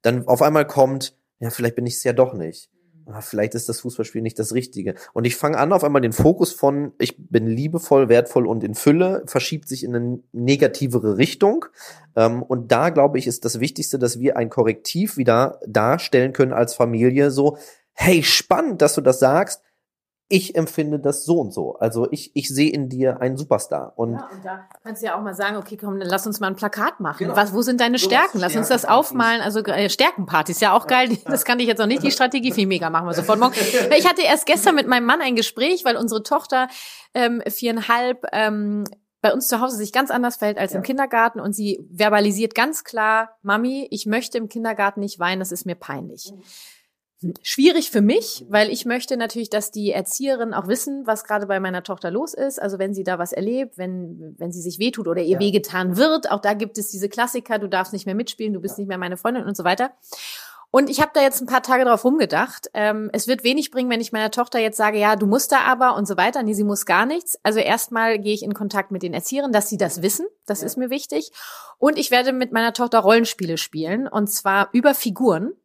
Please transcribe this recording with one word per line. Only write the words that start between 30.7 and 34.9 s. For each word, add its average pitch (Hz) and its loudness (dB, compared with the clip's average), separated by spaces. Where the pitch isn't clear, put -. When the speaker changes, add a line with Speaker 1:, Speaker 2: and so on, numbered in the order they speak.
Speaker 2:
auch 240 2
Speaker 1:
Ja. 254 4
Speaker 2:
geil. 233 0
<laughs> - -16
Das - -2
kannte 240 0
ich 233 2
jetzt 226 0
noch 208 4
nicht, 285 0
die 277 2
Strategie. 254 0
Viel 196 0
mega, 170 -2
machen 165 0
wir 170 -4
sofort 214 2
morgen. 247 4
Speaker 1:
<laughs> 240 2
Speaker 2:
Ich 349 4
hatte 349 2
erst 311 2
gestern 320 4
mit 277 2
meinem 247 2